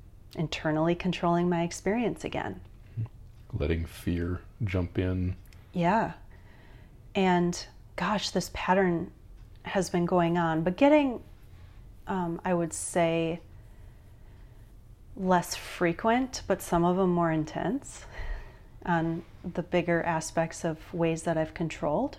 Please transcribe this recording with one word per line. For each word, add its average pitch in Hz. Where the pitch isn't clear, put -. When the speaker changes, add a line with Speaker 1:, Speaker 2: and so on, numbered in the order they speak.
Speaker 1:
internally 156
controlling 175
my 170
experience 190
again. -
Speaker 2:
Letting 82
fear 87
jump 90
in. 92
Speaker 1:
Yeah. 175
And 175
gosh, 190
this 175
pattern 180
has 190
been 175
going 175
on, 165
but 180
getting, 277
um, 175
I 185
would 170
say, 165
less 185
frequent, 226
but 190
some 170
of 180
them 185
more 170
intense 160
on 165
the 180
bigger 170
aspects 170
of 160
ways 165
that 165
I've 160
controlled 165